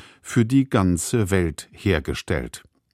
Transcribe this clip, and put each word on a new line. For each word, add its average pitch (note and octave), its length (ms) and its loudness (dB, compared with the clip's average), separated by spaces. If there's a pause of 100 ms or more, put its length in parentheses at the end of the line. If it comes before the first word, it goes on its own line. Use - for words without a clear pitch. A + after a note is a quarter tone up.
(220)
für - 240 2
die C3 240 2
ganze F#2+ 600 0
Welt F2 420 -2
hergestellt. D2+ 960 -4 (280)